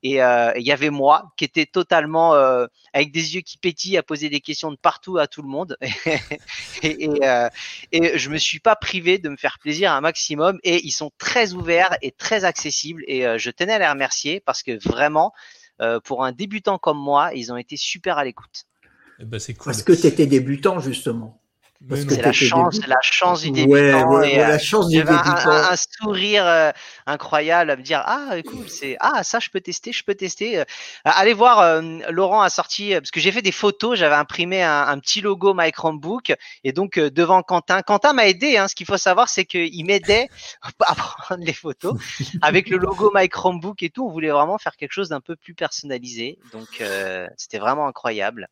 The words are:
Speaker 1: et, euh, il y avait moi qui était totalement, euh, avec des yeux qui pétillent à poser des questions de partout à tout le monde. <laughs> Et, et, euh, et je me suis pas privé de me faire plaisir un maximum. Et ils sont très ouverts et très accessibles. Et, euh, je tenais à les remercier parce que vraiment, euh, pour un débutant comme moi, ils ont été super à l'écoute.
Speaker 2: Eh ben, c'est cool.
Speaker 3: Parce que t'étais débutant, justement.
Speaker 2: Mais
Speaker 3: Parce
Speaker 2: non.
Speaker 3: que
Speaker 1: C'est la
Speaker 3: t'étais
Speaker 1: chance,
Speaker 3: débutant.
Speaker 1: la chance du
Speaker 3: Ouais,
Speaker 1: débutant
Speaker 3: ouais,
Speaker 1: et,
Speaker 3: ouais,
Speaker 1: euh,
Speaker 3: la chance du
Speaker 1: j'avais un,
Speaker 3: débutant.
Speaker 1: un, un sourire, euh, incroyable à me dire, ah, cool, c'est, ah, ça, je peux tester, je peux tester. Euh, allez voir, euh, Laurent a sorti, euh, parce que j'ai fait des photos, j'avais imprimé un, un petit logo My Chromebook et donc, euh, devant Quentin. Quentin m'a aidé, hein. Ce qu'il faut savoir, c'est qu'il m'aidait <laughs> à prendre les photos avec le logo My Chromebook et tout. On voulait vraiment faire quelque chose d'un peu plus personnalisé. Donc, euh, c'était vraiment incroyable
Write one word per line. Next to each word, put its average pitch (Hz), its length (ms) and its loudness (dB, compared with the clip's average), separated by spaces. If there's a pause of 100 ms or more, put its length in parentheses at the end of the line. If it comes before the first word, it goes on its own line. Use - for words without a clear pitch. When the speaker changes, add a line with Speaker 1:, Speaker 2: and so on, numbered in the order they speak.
Speaker 1:
et, 135 200 0
euh, 120 340 4
il 123 60 -8
y 135 80 0
avait 143 200 0
moi 143 460 2
qui - 60 -4
était 151 220 -2
totalement, 165 680 2
euh, 131 300 4 (280)
avec 147 180 0
des 160 240 -6
yeux 185 60 -6
qui - 160 -18
pétillent 185 400 -4
à 160 60 0
poser 151 260 -6
des 143 120 -4
questions 156 300 -10
de 143 60 -12
partout 180 400 -2
à 147 100 0
tout - 140 -16
le 143 60 -14
monde. 143 340 -10
<laughs> - 1000 -8
Et, 156 200 -4
et, 143 240 0
euh, 120 220 2 (420)
et 165 260 0
je 139 120 -6
me 151 80 -6
suis 156 220 -4
pas 220 160 4
privé 180 420 -2
de 170 120 -6
me 139 80 -12
faire - 220 -4
plaisir 160 320 0
un 139 100 0
maximum. 160 640 -2
Et 175 220 0
ils 147 60 -6
sont 151 260 -8
très 220 360 -2
ouverts 175 480 2
et 135 100 -6
très 208 340 -4
accessibles. 160 600 -4
Et, 127 180 -2
euh, 113 120 0
je 113 140 -6
tenais 185 220 -2
à 220 60 0
les 180 80 2
remercier 143 520 -2
parce - 240 -4
que 117 240 -8
vraiment, 151 460 0 (480)
euh, 117 180 0
pour 127 240 -6
un 131 80 -2
débutant 196 460 -6
comme 151 220 0
moi, 143 340 2
ils 120 180 -10
ont 120 60 -8
été 120 200 -12
super 175 400 -4
à 143 60 0
l'écoute. - 420 -12 (540)
Speaker 2:
Eh - 60 -18
ben, 110 140 -10
c'est - 160 -14
cool. - 180 -20
Speaker 3:
Parce 107 100 -8
que 185 100 6
t'étais 165 340 4
débutant, 139 520 0
justement. 117 640 -8 (380)
Speaker 2:
Mais 131 100 -20
Speaker 3:
Parce 139 120 -4
Speaker 2:
non. 143 60 -8
Speaker 3:
que - 80 2
Speaker 1:
C'est - 80 -2
la 135 80 4
Speaker 3:
t'étais 139 160 2
Speaker 1:
chance, 170 260 2
Speaker 3:
débutant. 208 160 -6
Speaker 1:
la 131 140 4
chance 175 380 2
du 156 80 -4
Speaker 3:
Ouais, 139 40 -2
Speaker 1:
débutant 135 560 6
Speaker 3:
ouais, 143 240 4
Speaker 1:
et, 139 40 4
Speaker 3:
ouais, 151 60 6
Speaker 1:
euh, - 40 4
Speaker 3:
la 151 100 4
chance 190 300 2
du 160 100 4
Speaker 1:
j'avais 156 140 4
un, 170 60 6
Speaker 3:
débutant. 175 340 2
Speaker 1:
un, 180 200 4
un 180 40 0
sourire, 202 720 -2
euh, 160 240 4 (340)
incroyable 156 640 0
à 143 60 2
me 131 80 -14
dire, 143 200 -2
ah, 277 280 -4 (160)
cool, - 200 -14
c'est, - 320 -10
ah, 254 240 0
ça, - 140 -4
je - 140 -6
peux 185 100 -4
tester, 180 300 -12
je - 120 -8
peux 202 120 -2
tester. 202 420 -6
Euh, 151 60 0 (400)
allez 190 300 4
voir, 233 260 6
euh, 165 400 4 (100)
Laurent 190 320 2
a 185 80 4
sorti, 202 460 -4
euh, 165 40 2
parce - 120 -14
que - 80 -6
j'ai 175 120 2
fait 220 120 -4
des 190 80 0
photos, 220 480 -2
j'avais 151 160 4
imprimé 175 480 0
un, 147 240 2
un 143 100 -2
petit 196 240 -4
logo 196 340 0
My 165 160 2
Chromebook 160 640 -4 (300)
et 135 80 -2
donc, 180 260 -2
euh, 151 140 0
devant 170 320 4
Quentin. 185 400 0
Quentin 208 300 4
m'a 240 140 8
aidé, 220 300 2
hein. 196 100 4
Ce - 60 -6
qu'il 175 140 -12
faut 196 100 0
savoir, 190 320 4
c'est 190 160 -2
qu'il 170 400 -4
m'aidait 202 440 2 (320)
<laughs> - 180 -18
à - 160 4
prendre - 480 -8
les 160 100 -4
photos 165 420 -6 (460)
avec 175 280 2
le 185 80 0
logo 190 360 2
My 190 160 4
Chromebook 185 540 -4
et 165 80 -6
tout. 254 160 -8
On 196 40 -8
voulait 156 200 -4
vraiment 156 260 2
faire - 200 -8
quelque - 160 -12
chose 190 160 -6
d'un 147 120 -8
peu 170 140 -12
plus - 180 -20
personnalisé. 127 840 -10 (140)
Donc, 110 280 -16
euh, 95 460 -6 (100)
c'était - 220 -12
vraiment 135 280 0
incroyable 110 640 -6